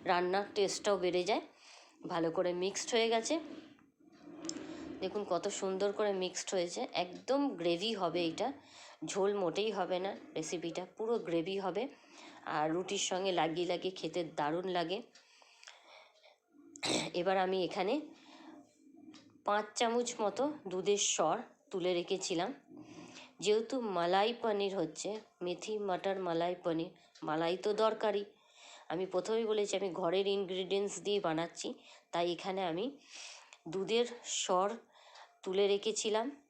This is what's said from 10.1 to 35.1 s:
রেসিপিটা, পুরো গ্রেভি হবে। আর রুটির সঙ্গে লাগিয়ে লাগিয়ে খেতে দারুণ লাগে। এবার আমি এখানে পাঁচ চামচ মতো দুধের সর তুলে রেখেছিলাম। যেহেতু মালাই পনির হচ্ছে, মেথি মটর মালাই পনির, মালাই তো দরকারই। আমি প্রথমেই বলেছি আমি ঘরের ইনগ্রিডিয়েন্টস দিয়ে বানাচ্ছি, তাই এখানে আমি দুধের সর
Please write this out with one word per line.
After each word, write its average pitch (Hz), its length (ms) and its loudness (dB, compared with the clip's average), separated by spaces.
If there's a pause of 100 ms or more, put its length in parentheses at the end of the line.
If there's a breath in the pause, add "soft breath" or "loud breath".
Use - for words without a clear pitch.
রেসিপিটা, 165 460 -4 (140)
পুরো 220 220 0
গ্রেভি 170 400 0
হবে। 190 240 0 (640 loud breath)
আর 156 280 0
রুটির 185 360 -2
সঙ্গে 190 220 2
লাগিয়ে 165 340 2
লাগিয়ে 180 320 -2
খেতে 170 220 -2 (160)
দারুণ 160 320 0
লাগে। 175 300 0 (2250 loud breath)
এবার 185 240 2
আমি 185 260 2
এখানে 190 300 0 (1500 loud breath)
পাঁচ 208 300 2
চামচ 240 340 2 (120)
মতো 208 240 2 (240)
দুধের 185 340 2 (120)
সর 170 220 4 (340)
তুলে 180 240 2
রেখেছিলাম। 175 560 0 (880 loud breath)
যেহেতু 220 400 2
মালাই 196 520 4 (100)
পনির 202 320 2
হচ্ছে, 165 360 -2 (320)
মেথি 180 360 -4
মটর 190 400 0
মালাই 175 360 0
পনির, 170 360 -2 (320 loud breath)
মালাই 165 340 0
তো 208 160 0
দরকারই। 214 520 2 (640 loud breath)
আমি 180 180 -2
প্রথমেই 214 460 0
বলেছি 208 240 0
আমি 190 160 0
ঘরের 185 340 2
ইনগ্রিডিয়েন্টস 196 760 0
দিয়ে 202 200 0
বানাচ্ছি, 165 480 -2 (420 loud breath)
তাই 175 220 2
এখানে 190 320 -4
আমি 170 200 0 (840 loud breath)
দুধের 190 380 2 (180)
সর 190 440 2 (760 loud breath)